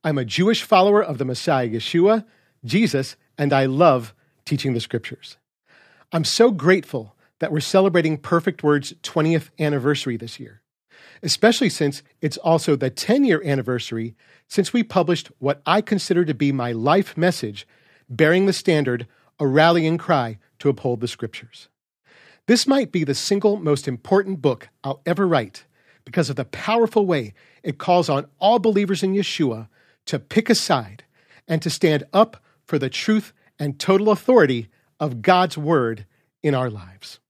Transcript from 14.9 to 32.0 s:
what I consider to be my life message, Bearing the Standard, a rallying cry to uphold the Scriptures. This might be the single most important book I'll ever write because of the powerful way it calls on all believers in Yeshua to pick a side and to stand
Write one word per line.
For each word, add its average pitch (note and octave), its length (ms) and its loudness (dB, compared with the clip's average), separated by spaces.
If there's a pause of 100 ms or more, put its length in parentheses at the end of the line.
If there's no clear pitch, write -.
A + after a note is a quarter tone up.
what C#3 260 -4
I F#3+ 140 2
consider F3+ 460 2
to D3+ 80 -4
be C#3 180 0
my B2 220 -4
life C#3+ 420 0
message, D#3 500 -2 (440)
Bearing E3 360 4
the G3 60 2
Standard, B2+ 560 0 (320)
a D3 80 0
rallying E3 500 4
cry A#2+ 400 -2 (220)
to - 80 0
uphold B2 320 -2
the A#2+ 80 -6
Scriptures. - 640 -12 (760)
This A#3+ 220 2
might C4+ 240 0
be D#3+ 140 0
the C#3 100 -2
single G3+ 400 0
most D3+ 320 -2
important F#3+ 540 -2
book C3+ 260 -2 (160)
I'll - 220 -8
ever F3+ 200 0
write C#3 380 -2 (400)
because C#3+ 260 -2
of C3 60 -6
the C#3 80 -6
powerful A3 640 0
way C3+ 280 -4 (300)
it C#3+ 140 -6
calls F3 320 2
on C#3+ 180 -2 (100)
all G#3+ 220 4
believers G3+ 420 0
in F#3+ 120 0
Yeshua B2 560 -4 (360)
to C#3 140 -6
pick - 300 -2
a A3+ 60 4
side A2 500 -4 (420)
and D#3+ 140 -2
to E3+ 80 -6
stand D3+ 420 0